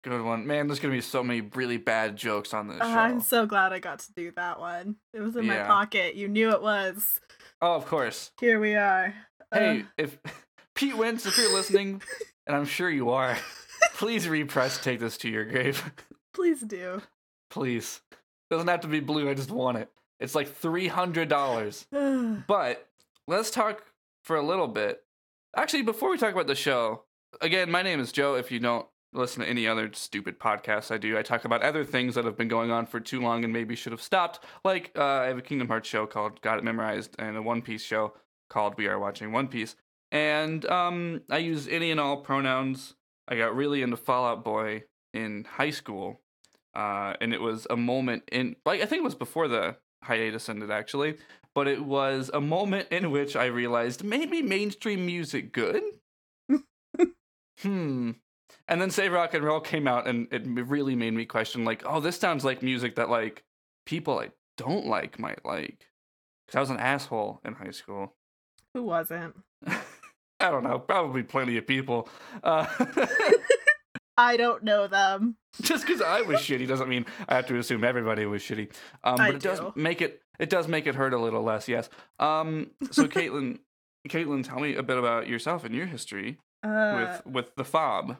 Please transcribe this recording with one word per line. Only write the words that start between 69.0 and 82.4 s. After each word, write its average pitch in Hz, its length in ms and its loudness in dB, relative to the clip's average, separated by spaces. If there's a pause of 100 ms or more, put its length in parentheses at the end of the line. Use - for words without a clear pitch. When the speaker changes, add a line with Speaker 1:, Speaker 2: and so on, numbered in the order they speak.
Speaker 1:
<laughs> - 160 -14 (720)
I 185 100 4
don't 131 140 2
know. 127 160 0
Probably 135 440 2
plenty 123 340 0
of 107 100 -2
people. 131 420 0 (340)
Uh, 160 220 4 (140)
<laughs> 247 280 2 (640)
Speaker 2:
<laughs> - 460 -2
I 240 200 8
don't 233 260 2
know 208 240 4
them. 196 500 4 (240)
Speaker 1:
Just 311 240 2
'cause 311 160 2
I 180 200 4
was 170 180 2
shitty 127 280 0
doesn't 131 220 2
mean 123 160 0 (240)
I - 60 6
have 127 120 2
to 123 100 0
assume 117 260 0
everybody 110 420 2
was 101 160 -2
shitty. 107 320 -6 (300)
Um, 127 180 2
Speaker 2:
I 208 60 6
Speaker 1:
but 185 80 2
it 139 80 -6
does 190 160 0
Speaker 2:
do. 180 160 -8
Speaker 1:
make 165 260 0
it, - 200 -4 (180)
it 160 100 -2
does 170 180 2
make 156 200 0
it 131 80 0
hurt 135 180 2
a 123 60 2
little 113 240 0
less, 107 240 0
yes. 117 220 0 (300)
Um, 156 520 0 (200)